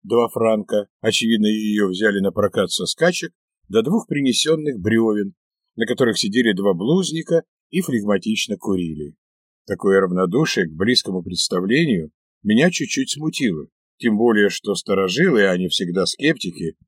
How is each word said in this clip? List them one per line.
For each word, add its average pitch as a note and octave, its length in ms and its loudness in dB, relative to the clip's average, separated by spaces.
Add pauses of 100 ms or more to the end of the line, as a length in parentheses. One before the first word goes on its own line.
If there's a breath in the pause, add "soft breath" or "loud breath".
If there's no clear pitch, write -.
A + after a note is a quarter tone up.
два A#2 260 2
франка". G#2+ 600 0 (120)
Очевидно, A2+ 460 2
её G#2 420 2
взяли G2+ 300 0
на G2 140 0
прокат G2+ 400 0
со F2+ 140 -4
скачек, E3+ 460 -2 (360)
до A2 140 4
двух D#3+ 260 -2
принесённых C#3+ 720 0
брёвен, G#2+ 540 2 (420)
на A#2 100 -2
которых A#2 320 2
сидели A2+ 340 2
два G2 220 2
блузника D#3+ 680 0 (280)
и F3+ 100 -2
флегматично G#2 800 -2
курили. D#2+ 560 -4 (520)
Такое G2 340 2
равнодушие F#2 680 -2
к D#2+ 60 -10
близкому F#2+ 500 -2
представлению F#2 880 -2 (320)
меня A2+ 280 4
чуть-чуть C#3 420 -4
смутило, C3+ 560 -4 (280)
тем A2 220 0
более G#2+ 320 4
что G2+ 240 -4
старожилы, G2+ 680 2
а F#2+ 80 4
они F2+ 160 0
всегда F2+ 360 -2
скептики, F2+ 720 -4 (120)